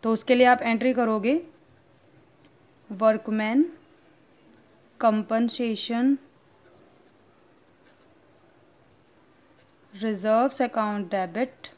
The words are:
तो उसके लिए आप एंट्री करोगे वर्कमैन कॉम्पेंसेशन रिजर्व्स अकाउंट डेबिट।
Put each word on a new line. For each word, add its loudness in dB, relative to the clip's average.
तो 0
उसके 0
लिए 6
आप 4
एंट्री 0
करोगे 0
वर्कमैन 0
कॉम्पेंसेशन 0
रिजर्व्स 0
अकाउंट -4
डेबिट। -4